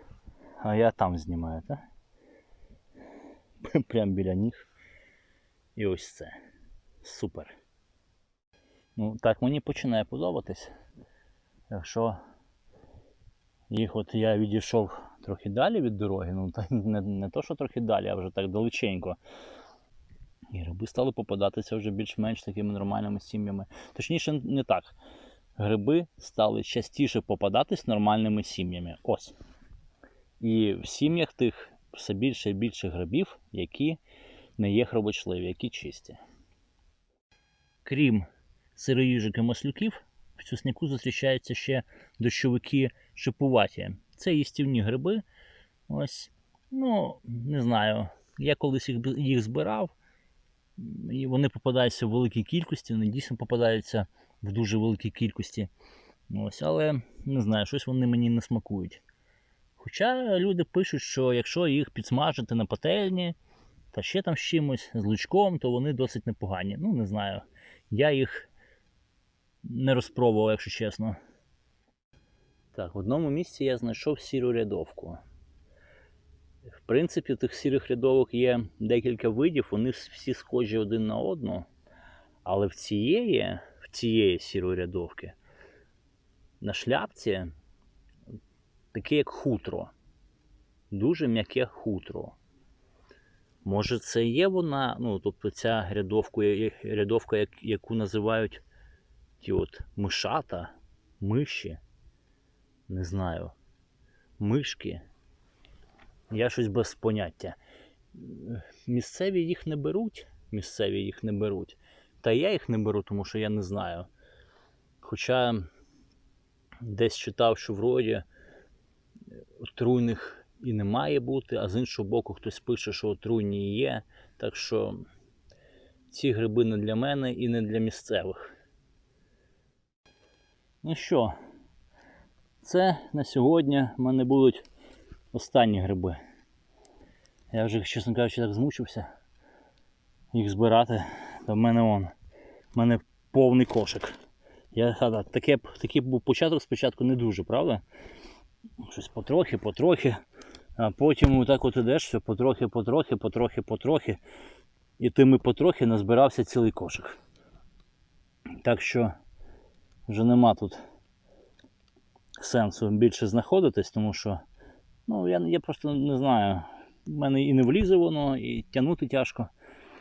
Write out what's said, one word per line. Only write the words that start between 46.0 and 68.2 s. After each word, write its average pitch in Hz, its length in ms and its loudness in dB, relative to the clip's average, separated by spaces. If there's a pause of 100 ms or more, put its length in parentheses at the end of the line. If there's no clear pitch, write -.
ну, 240 520 -2
не 123 380 -4
знаю, 107 460 2 (300)
я 143 180 0
колись 135 340 -2
їх 120 100 -2
б-, 127 180 -2
їх 135 240 2
збирав, 156 480 -2 (1200)
і 131 160 -4
вони 131 220 4
попадаються 123 560 0
в 110 40 0
великій 117 340 2
кількості, - 500 -4
вони 110 140 2
дійсно 120 300 -4
попадаються 113 680 0 (360)
в 101 80 -4
дуже 110 260 0
великій 110 340 0
кількості. - 580 -4 (640)
Ось, 104 260 -6
але, 151 400 0 (240)
не 135 160 0
знаю, 107 240 2
щось - 220 -6
вони 127 200 0
мені 120 220 2
не 117 120 2
смакують. - 600 -6 (720)
Хоча 233 640 0
люди 180 240 2
пишуть, 175 380 0
що 131 320 0
якщо 160 340 0
їх 143 220 0
підсмажити 127 680 -2
на 113 100 2
пательні, 180 720 -2 (560)
та - 100 -6
ще - 200 -2
там 165 140 -2
з - 40 -6
чимось, 147 540 -2
з 107 120 -2
лучком, 175 540 2
то 123 120 0
вони 131 220 0
досить 127 340 -2
непогані. 98 520 -4
Ну, 196 140 0
не 117 120 0
знаю, 98 360 -4 (480)
я 135 220 4
їх - 380 -2 (1120)